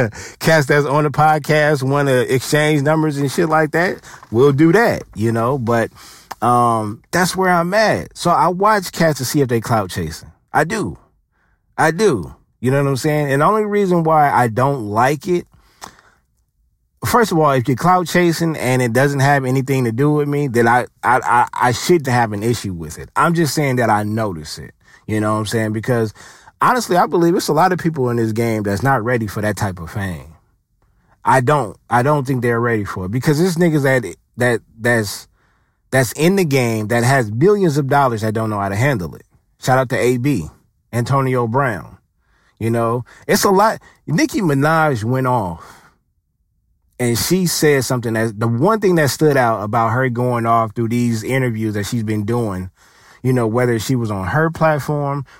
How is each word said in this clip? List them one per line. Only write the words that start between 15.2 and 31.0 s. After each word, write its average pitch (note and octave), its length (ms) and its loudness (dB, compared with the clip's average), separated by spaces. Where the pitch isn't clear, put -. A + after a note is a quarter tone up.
it, F3 180 -2
first A3+ 260 2
of E3+ 80 0
all, D3 120 4
if C3+ 180 0
you're B2 80 0
clout F3+ 300 2
chasing E3 500 0
and B2+ 240 0
it B2 100 0
doesn't C#3 300 2
have C#3 240 2
anything C3 400 0
to A2+ 80 -2
do C#3+ 180 2
with D3 160 0
me, C#3+ 220 -2
then A#2 180 2
I, A#2+ 200 2
I, B2 220 2
I, A#2+ 300 2
I B2 180 0
shouldn't D3 360 0
have A#2+ 260 0
an G2+ 100 -6
issue A2 300 -2
with D#2+ 240 -12
it. - 180 -16
I'm D#3+ 180 2
just D#3+ 220 0
saying C3+ 220 0
that A#2 120 2
I G#2+ 140 2
notice G#2 540 -6
it. D2 160 -16
You G#2+ 140 -2
know G#2+ 140 0
what G#2+ 40 -2
I'm G#2+ 60 -4
saying? A2 260 -2
Because A2+ 420 -2
honestly, A3 380 2
I G3+ 80 4
believe E3+ 280 2
it's - 140 -2
a D#3+ 60 0
lot F3+ 180 4
of F3 80 -2
people C#3+ 300 -2
in A#2+ 80 -2
this A2 160 0
game A2+ 300 -2
that's G2 200 -2
not C3 220 0
ready A#2 220 -2
for G2+ 120 -10
that G#2 160 -2
type F#2 240 -6
of E2 100 -14
fame. E2 460 -10